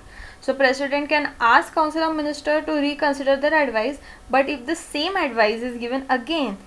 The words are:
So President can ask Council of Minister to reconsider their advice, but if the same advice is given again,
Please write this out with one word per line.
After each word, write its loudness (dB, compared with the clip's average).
So -2
President 0
can 0
ask 4
Council 0
of -2
Minister -2
to -4
reconsider 0
their 2
advice, -2
but 2
if -8
the -2
same -4
advice 2
is -6
given -4
again, -2